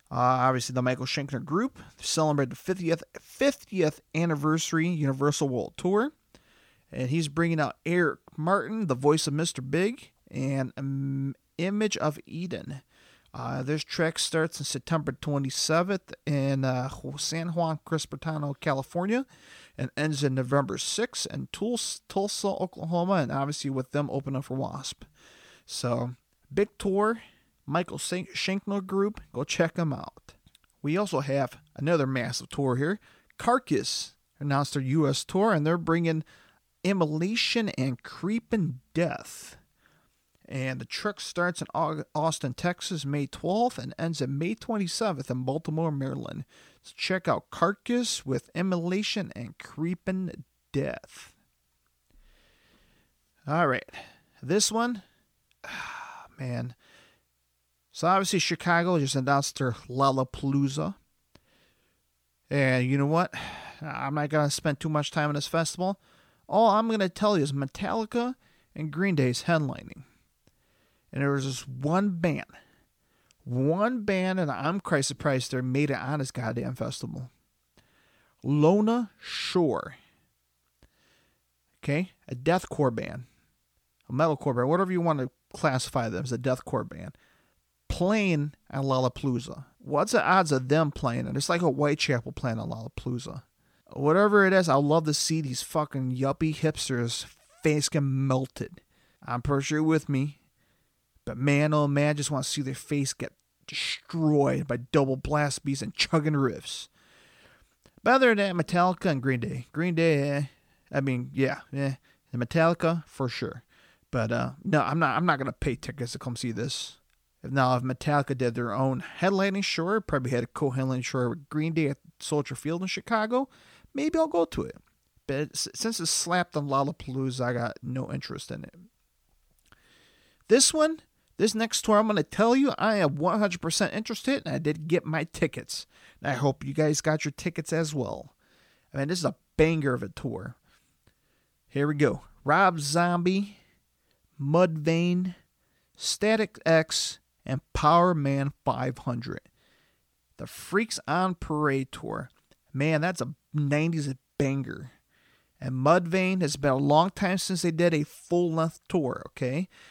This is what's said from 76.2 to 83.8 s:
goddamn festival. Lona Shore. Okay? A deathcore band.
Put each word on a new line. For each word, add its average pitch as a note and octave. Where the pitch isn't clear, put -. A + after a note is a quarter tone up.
goddamn B2
festival. A#2+
Lona G3+
Shore. -
Okay? D#3+
A C3
deathcore C#3
band. -